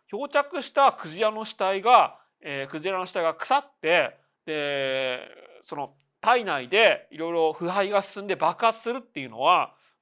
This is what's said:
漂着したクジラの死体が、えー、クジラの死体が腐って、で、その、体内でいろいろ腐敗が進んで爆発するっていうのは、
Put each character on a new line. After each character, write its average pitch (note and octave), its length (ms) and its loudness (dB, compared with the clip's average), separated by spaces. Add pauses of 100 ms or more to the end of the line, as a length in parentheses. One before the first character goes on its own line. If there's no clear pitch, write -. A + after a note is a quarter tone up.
漂 B3+ 200 -8
着 C#4+ 340 -2
し - 100 -12
た C#4 220 4
ク - 140 -14
ジ E3 140 -10
ラ G#3+ 100 2
の G#3+ 140 -8
死 - 100 -12
体 G3 260 -2
が、 G#3+ 380 4 (220)
え C#3 220 -8
ー、 C3+ 40 -8
ク D#3 120 -10
ジ E3+ 100 -4
ラ F#3+ 80 -2
の F#3 80 -4
死 F3+ 60 -10
体 F3+ 120 -2
が D#3+ 100 0
腐 - 240 0
っ C#4+ 80 -4 (160)
て、 D#3+ 360 2 (280)
で、 C3+ 840 -4 (340)
そ - 140 -14
の、 C#3 180 -8 (260)
体 A#3 260 2
内 C#3 220 -4
で F#3+ 420 4
い C#3 80 -20
ろ E3 120 -6
い - 20 -6
ろ D#3+ 220 2
腐 E3+ 160 -6
敗 G3 200 0
が G3+ 140 2
進 G3+ 200 -12
ん G3+ 40 -10
で F#3+ 80 -2
爆 E3 300 0
発 A3 140 0
す A#3+ 140 -6
る C4 40 -8
っ B3 40 -12
て - 180 -16
い C3+ 60 -10
う B2 40 -14
の A2+ 100 -14
は、 D3+ 340 2 (280)